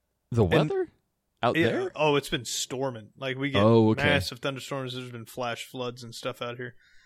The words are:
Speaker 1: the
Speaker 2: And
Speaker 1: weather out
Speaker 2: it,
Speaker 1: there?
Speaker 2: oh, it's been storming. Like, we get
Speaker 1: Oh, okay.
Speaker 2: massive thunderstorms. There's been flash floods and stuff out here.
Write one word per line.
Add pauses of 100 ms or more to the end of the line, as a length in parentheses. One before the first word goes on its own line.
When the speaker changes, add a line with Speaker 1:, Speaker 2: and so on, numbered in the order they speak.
(320)
Speaker 1:
the
Speaker 2:
And
Speaker 1:
weather (560)
out
Speaker 2:
it,
Speaker 1:
there?
Speaker 2:
oh,
it's
been
storming.
Like,
we
get
Speaker 1:
Oh,
okay.
Speaker 2:
massive
thunderstorms.
There's
been
flash
floods
and
stuff
out
here. (300)